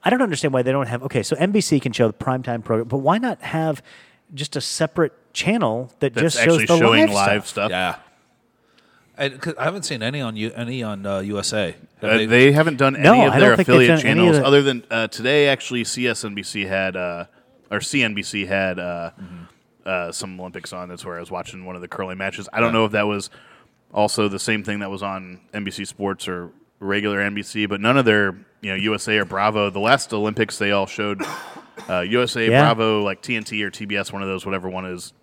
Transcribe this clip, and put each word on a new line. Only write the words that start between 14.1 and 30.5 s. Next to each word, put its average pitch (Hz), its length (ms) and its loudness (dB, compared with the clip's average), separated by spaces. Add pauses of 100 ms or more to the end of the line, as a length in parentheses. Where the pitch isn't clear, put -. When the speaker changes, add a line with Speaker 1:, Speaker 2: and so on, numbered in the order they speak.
Speaker 1:
any 113 100 4
of 170 140 6
Speaker 2:
channels 147 40 6
Speaker 1:
the 135 80 2
Speaker 2:
other 143 160 8
than, 127 280 0
uh, 113 180 0
today, 139 400 2
actually, 127 360 -2
C 123 220 -4
S 113 180 -4
N 104 100 -8
B 101 100 -8
C 104 220 -8
had, 95 300 -2
uh, 87 280 -6 (460)
or 101 100 -2
C 139 240 -2
N 107 100 -2
B 98 80 -6
C 98 240 -6
had, 95 320 -2
uh, 87 320 -8 (100)
Speaker 3:
Mm-hmm. 87 160 -18 (480)
Speaker 2:
uh, 90 280 -6
some 92 260 -12
Olympics 92 340 -14
on. 90 160 -12
That's 87 160 -16
where 87 120 -12
I 85 40 -12
was 85 120 -16
watching 92 320 -12
one 90 100 -14
of 90 80 -14
the 87 60 -16
curling 92 300 -10
matches. 98 340 -8
I 113 80 -4
don't 117 80 2
Speaker 3:
Yeah. 117 100 0
Speaker 2:
know 110 60 4
if 104 80 -2
that 104 160 0
was 101 200 -4 (640)
also 107 360 0
the 98 100 -6
same 107 240 -2
thing 104 180 -6
that 98 100 -8
was 98 120 -10
on 92 380 -10 (120)
N 104 120 -8
B 98 80 -6
C 101 120 -10
Sports 98 440 -6
or 87 220 -10 (280)
regular 101 420 -2
N 101 140 -2
B 101 80 -8
C, 107 240 -4
but 101 140 -4
none 117 160 4
of 135 80 4
their, 104 320 2 (240)
you 101 100 -8
know, 95 60 -4
U 104 180 -2
S 101 140 -6
A 107 100 2
or 101 60 2
Bravo, 101 440 0
the 98 120 -6
last 120 340 2
Olympics 107 440 -2